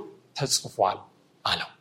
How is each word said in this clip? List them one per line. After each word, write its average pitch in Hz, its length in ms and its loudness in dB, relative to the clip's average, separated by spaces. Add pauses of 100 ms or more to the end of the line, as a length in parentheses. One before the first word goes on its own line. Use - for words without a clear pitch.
(340)
ተጽፏል 98 640 2 (480)
አለው። - 240 0 (120)